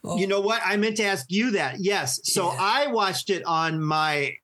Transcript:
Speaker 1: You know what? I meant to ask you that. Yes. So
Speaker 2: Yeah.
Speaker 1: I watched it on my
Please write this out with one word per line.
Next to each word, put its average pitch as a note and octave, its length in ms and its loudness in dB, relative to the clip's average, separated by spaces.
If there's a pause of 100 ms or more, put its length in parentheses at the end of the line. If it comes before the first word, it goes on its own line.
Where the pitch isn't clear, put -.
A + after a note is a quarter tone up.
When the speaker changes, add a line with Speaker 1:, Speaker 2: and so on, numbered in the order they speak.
(180)
Speaker 1:
You F#3+ 100 2
know G3 140 2
what? A3 240 0
I G3 100 0
meant G#3+ 220 0
to A3 80 0
ask F#3+ 240 -2
you G#3+ 220 0
that. C#3+ 280 -2
Yes. F3+ 440 0
So F3+ 280 0
Speaker 2:
Yeah. C3+ 80 -6
Speaker 1:
I A#3+ 280 2
watched G3+ 420 0
it F#3 160 0
on D#3+ 360 0
my D3+ 520 0 (100)